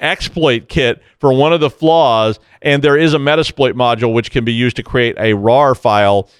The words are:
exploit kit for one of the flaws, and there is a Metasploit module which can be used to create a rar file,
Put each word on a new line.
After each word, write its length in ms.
exploit 640
kit 340
for 120
one 220
of 80
the 80
flaws, 680
and 220
there 140
is 160
a 40
Metasploit 560
module 380
which 200
can 120
be 100
used 220
to 80
create 340
a 160
rar 420
file, 540